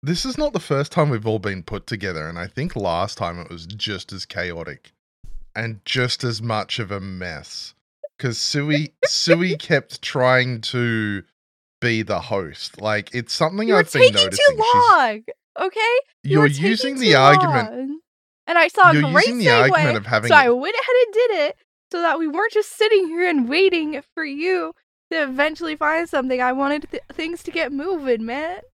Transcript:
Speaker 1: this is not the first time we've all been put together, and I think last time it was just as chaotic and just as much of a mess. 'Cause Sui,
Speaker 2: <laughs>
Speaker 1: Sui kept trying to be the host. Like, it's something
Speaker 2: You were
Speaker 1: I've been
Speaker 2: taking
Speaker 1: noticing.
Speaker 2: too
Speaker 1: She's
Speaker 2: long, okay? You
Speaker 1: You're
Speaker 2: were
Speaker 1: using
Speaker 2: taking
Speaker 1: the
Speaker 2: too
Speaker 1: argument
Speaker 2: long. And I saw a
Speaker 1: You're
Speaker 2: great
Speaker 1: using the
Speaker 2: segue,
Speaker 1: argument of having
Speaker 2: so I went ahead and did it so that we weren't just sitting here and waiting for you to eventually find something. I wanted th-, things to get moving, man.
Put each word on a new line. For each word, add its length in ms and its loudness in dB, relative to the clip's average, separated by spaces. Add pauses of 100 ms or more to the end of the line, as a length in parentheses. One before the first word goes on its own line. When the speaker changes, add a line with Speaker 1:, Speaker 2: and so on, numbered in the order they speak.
Speaker 1:
this 240 -4
is 120 -6
not 160 -2
the 60 -2
first 320 -2
time 180 2
we've 180 -2
all 120 0
been 240 -6
put 240 -10
together, 400 -6
and 120 -10
I 80 -8
think 280 -8
last 420 -2
time 220 -6
it 100 -14
was 160 -16
just 480 -10
as 120 -12
chaotic 680 -10 (640)
and 300 -6
just 380 -4
as 180 -4
much 380 -4
of 120 -6
a 80 -6
mess. 720 -12 (440)
'Cause 200 -4
Sui, 640 -2
Speaker 2:
<laughs> 60 0
Speaker 1:
Sui 520 2
kept 440 -4
trying 600 0
to 640 -2 (580)
be 200 0
the 180 -2
host. 640 -8
Like, 320 -2
it's 200 -6
something 340 -2
Speaker 2:
You 80 4
were 60 6
Speaker 1:
I've 100 -2
been 100 2
Speaker 2:
taking 140 6
Speaker 1:
noticing. 300 2 (120)
Speaker 2:
too 60 0
Speaker 1:
She's 280 4
Speaker 2:
long, 320 2 (380)
okay? 180 -4 (440)
You 80 -2
Speaker 1:
You're 100 6
Speaker 2:
were 60 6
Speaker 1:
using 480 0
Speaker 2:
taking 40 -8
Speaker 1:
the 120 4
Speaker 2:
too 60 8
Speaker 1:
argument 540 6
Speaker 2:
long. 280 -8 (480)
And 100 2
I 100 4
saw 220 8
a 40 6
Speaker 1:
You're 180 2
Speaker 2:
great 160 4
Speaker 1:
using 120 -2
the 60 0
Speaker 2:
segue, 260 6
Speaker 1:
argument 260 2
of 100 -6
having 220 0
Speaker 2:
so 60 8
I 140 8
went 260 0
ahead 200 0 (100)
and 80 -12
did 180 2 (180)
it 80 -10 (340)
so 100 -4
that 180 2
we 80 -2
weren't 240 -2
just 240 -2
sitting 320 4
here 220 0
and 180 2
waiting 540 0 (120)
for 120 -6
you 480 -4 (380)
to 120 0
eventually 520 -2
find 340 -2
something. 320 -2
I 100 2
wanted 400 -2
th-, 120 -10 (100)
things 300 -8
to 80 -10
get 200 -4
moving, 540 -2
man. 340 -8 (160)